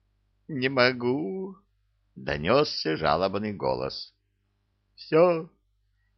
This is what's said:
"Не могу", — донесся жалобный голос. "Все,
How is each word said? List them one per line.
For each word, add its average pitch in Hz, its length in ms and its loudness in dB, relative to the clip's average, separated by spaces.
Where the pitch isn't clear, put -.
"Не 135 220 -2
могу", — 139 880 0
донесся 131 840 0
жалобный 95 560 0
голос. 67 580 -6
"Все, 165 520 4